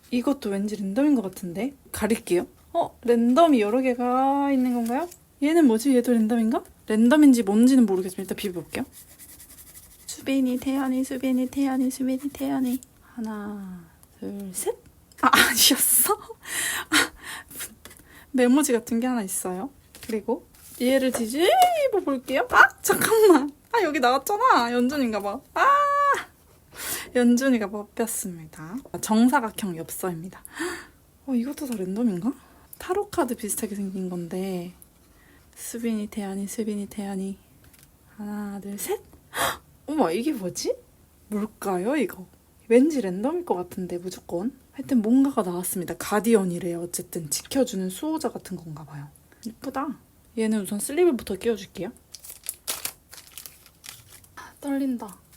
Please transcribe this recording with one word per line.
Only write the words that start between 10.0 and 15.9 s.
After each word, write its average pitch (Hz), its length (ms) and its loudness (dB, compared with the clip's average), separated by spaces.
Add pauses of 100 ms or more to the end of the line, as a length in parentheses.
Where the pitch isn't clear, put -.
수빈이, 262 520 -2
태연이, 262 460 -2
수빈이, 254 440 0
태연이, 262 420 0
수빈이, 262 420 -4
태연이. 262 480 -2 (340)
하나, 208 720 -10 (340)
둘, 196 340 -10
셋. 440 240 -6 (460)
아, - 100 4
아니었어? - 800 4